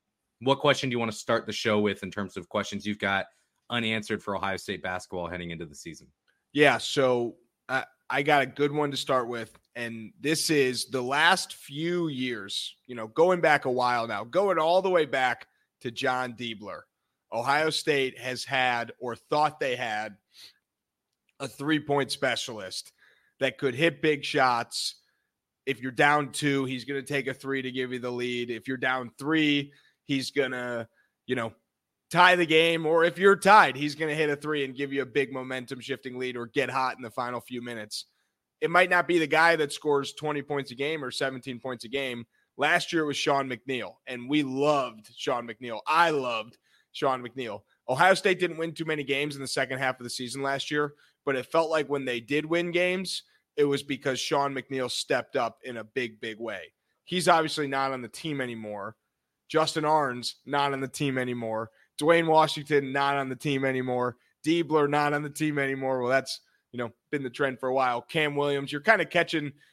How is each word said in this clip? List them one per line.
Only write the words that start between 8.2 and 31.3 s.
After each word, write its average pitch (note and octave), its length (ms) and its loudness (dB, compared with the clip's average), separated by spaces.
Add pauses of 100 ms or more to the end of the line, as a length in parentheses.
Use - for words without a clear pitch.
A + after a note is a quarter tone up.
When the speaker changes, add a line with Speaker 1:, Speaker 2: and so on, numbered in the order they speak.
Speaker 2:
got D3 180 4
a C3+ 60 2
good C#3+ 260 -2
one D3 200 0
to C3+ 40 -8
start B2+ 320 0
with. A#2 300 -8 (180)
And A2+ 440 -8
this D#3 280 0
is C3 380 2
the B2 160 -4
last D3+ 520 2
few E3 540 -4
years, B2 680 -6 (100)
you B2+ 80 -14
know, A2 140 -8
going F3 340 4
back D3+ 240 4
a C3 40 2
while B2 360 0
now, G#2+ 180 -4
going F3 340 2
all E3 220 4
the F#3+ 100 2
way F3 140 4
back B2+ 440 0 (340)
to B2+ 80 -6
John B2+ 420 -2
Diebler. G#2+ 480 -10 (500)
Ohio C#3 380 2
State C#3 500 0
has B2+ 260 -6
had, B2 560 0
or A#2+ 160 -6
thought D3+ 440 0
they C3 160 0
had, G#2+ 400 -6 (1200)
a C3+ 80 -8
three-point C#3+ 640 -2
specialist A2 800 -6 (480)
that B2+ 180 0
could C3 160 0
hit D#3+ 260 2
big D3 240 2
shots. B2+ 720 0 (720)
If C3 140 -2
you're C3 100 -6
down C#3+ 400 4
two, C#3 360 0
he's B2+ 180 -8
gonna C#3 180 -6
take C3+ 240 -4
a C3 80 -4
three C3+ 280 -4
to B2+ 100 -6
give B2+ 200 -4
you B2+ 60 -6
the B2 140 -6
lead. B2 380 -4
If A2+ 180 -8
you're C3 80 -4
down B2+ 420 -2
three, C#3+ 540 0 (320)
he's C3+ 260 -2
gonna, B2 580 -4 (380)
you B2+ 80 -4